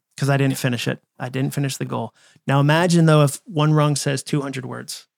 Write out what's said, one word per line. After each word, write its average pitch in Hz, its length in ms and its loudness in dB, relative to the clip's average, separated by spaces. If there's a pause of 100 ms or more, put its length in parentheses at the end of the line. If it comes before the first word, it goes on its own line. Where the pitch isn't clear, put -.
(160)
'cause 139 120 -2
I 139 80 2
didn't 135 220 0
finish 123 300 -4
it. 131 120 -6 (200)
I 131 80 -10
didn't 135 260 -4
finish 139 220 -4
the - 80 -8
goal. 120 280 -8 (360)
Now 139 100 4
imagine, 165 480 4
though, 151 160 6
if 139 220 0
one 156 280 0
rung 147 220 2
says 139 300 -4
two 151 160 -2
hundred 131 260 -8
words 123 400 -14 (120)